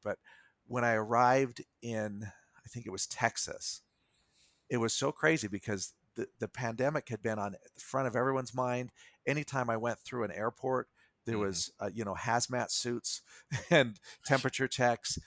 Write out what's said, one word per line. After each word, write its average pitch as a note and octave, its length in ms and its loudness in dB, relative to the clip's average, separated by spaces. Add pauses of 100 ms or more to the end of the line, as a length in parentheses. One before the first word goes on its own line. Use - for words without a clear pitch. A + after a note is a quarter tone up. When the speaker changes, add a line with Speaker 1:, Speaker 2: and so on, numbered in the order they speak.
Speaker 1:
but G#2 140 -2 (480)
when A#2+ 180 0
I A#2 100 4
arrived A#2+ 680 4 (200)
in, G#2+ 420 -4 (320)
I - 120 -20
think A#2+ 180 -12
it - 60 -8
was F#2+ 140 -4
Texas, - 760 -4 (880)
it B2 100 0
was A2+ 160 2
so C#3+ 180 0
crazy D#3 360 2
because G2 460 -4 (200)
the, A#2 140 -6 (100)
the A2 100 -4
pandemic B2+ 600 -2
had A2+ 140 -6
been A2 160 0
on G2+ 140 -2 (220)
the - 60 -20
front C3 280 -2
of A2+ 80 -2
everyone's B2+ 380 0
mind. B2 360 -2 (360)
Anytime C3+ 440 0
I A2+ 60 2
went A#2 240 -2
through B2 240 -4
an F#2+ 80 -4
airport, B2 560 -2 (380)
there A2+ 120 0
Speaker 2:
Mm-hmm. - 0 -
Speaker 1:
was, F#2+ 320 0 (100)
uh, G2+ 120 -4
you A2 120 -4
know, G2 100 -2
hazmat A#2+ 560 0
suits - 520 -4 (240)
<laughs> - 240 -8
and B2+ 300 6 (240)
temperature C3+ 440 2
checks. - 580 2